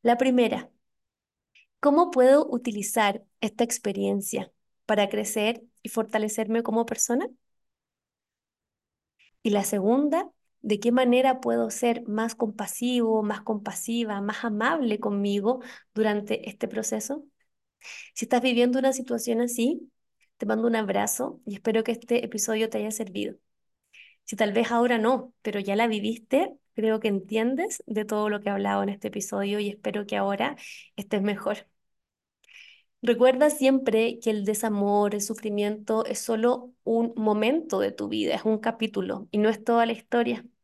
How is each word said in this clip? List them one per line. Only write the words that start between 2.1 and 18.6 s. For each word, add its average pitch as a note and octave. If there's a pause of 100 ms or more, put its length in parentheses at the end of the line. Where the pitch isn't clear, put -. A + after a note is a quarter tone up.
puedo C4
utilizar G#3 (180)
esta A3
experiencia G3 (340)
para G3+
crecer G#3+ (200)
y -
fortalecerme G#3+
como A3+
persona? A#3+ (2250)
Y G#3+
la G3+
segunda, C#4 (320)
¿de G#3
qué A#3
manera B3+
puedo A#3
ser A#3
más A3
compasivo, A3
más G#3
compasiva, G#3+
más G#3
amable A3+
conmigo G3+ (320)
durante G#3
este -
proceso? A3 (920)
Si -
estás A#3+
viviendo B3